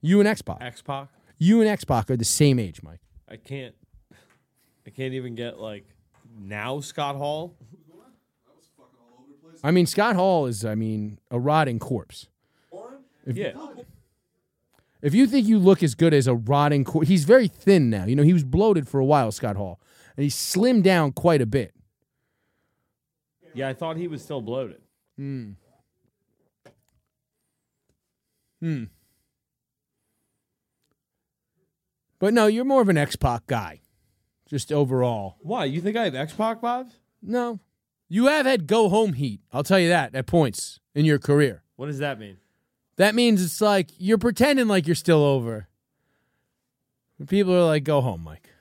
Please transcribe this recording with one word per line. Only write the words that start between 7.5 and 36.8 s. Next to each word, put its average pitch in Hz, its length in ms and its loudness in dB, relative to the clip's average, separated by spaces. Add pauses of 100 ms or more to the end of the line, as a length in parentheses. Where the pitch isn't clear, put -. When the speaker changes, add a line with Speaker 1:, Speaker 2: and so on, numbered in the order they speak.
Speaker 1:
I 143 80 -2
mean, 175 140 4
Scott 208 300 0
Hall 180 320 2
is, 110 180 -6
I 107 100 -4
mean, 107 440 -6 (100)
a 120 100 -4
rotting 139 400 0
corpse. - 480 -10 (960)
If, 123 120 -6
Speaker 2:
Yeah. 196 140 -6 (1500)
Speaker 1:
if 143 120 0
you 247 140 4
think 226 200 2
you 220 120 4
look 190 240 6
as 139 120 0
good 165 180 4
as 139 140 4
a 127 80 2
rotting 143 480 0
cor-, 156 200 -2
he's 165 220 2
very 226 220 6
thin 165 420 2
now. 98 160 -2
You 117 100 0
know, 147 80 4
he 165 100 8
was 165 100 2
bloated 165 440 2
for 139 120 -2
a 131 60 2
while, 135 260 2
Scott 104 240 -6
Hall, 95 240 -10 (380)
and 139 60 -4
he 147 60 0
slimmed 214 540 2
down 170 280 4
quite 151 300 2
a 120 40 0
bit. 110 280 -4 (1800)
Speaker 2:
Yeah, 135 160 -8
I 131 40 -8
thought 160 240 -8
he 175 100 -8
was 151 160 -12
still 143 180 -10
bloated. 113 400 -10 (340)
Speaker 1:
Hmm. 135 360 -12 (3000)
Hmm. 156 240 -6 (3250)
But 208 140 0
no, 220 140 4
you're 226 180 0
more 269 160 2
of 196 80 2
an 175 80 4
X-Pac 131 500 -2
guy, 95 340 -6 (680)
just 143 240 -8
overall. 123 680 -2
Speaker 2:
Why? 151 240 -6
You 143 160 -6
think 208 160 -4
I 233 80 -2
have 143 100 -4
X-Pac 214 460 -6
vibes? 240 320 -6 (280)